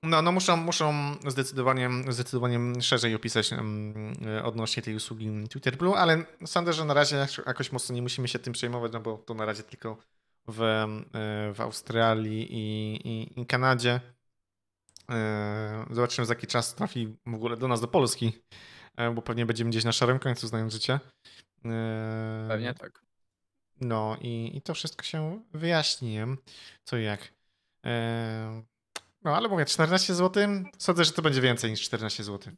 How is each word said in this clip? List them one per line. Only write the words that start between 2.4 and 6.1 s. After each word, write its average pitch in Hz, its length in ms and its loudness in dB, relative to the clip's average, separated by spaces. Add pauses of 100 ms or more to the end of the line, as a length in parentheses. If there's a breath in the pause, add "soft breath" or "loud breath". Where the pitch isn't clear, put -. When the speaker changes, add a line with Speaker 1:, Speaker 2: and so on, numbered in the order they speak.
Speaker 1:
szerzej 117 340 2
opisać, 110 380 0
em, 107 600 -6 (140)
e, 110 160 -4
odnośnie 113 400 -2
tej 110 120 -6
usługi 107 540 -6
Twitter 135 280 -4
Blue, 180 180 2
ale 165 280 6 (220)